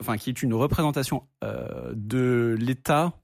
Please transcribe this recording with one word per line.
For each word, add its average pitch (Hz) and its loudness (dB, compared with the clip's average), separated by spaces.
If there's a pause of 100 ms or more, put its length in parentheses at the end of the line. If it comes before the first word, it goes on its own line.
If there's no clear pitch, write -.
enfin, 110 -2
qui - -6
est 120 -6
une 120 2
représentation, 143 0 (200)
euh, 123 -8
de 117 2
l'état 147 2 (100)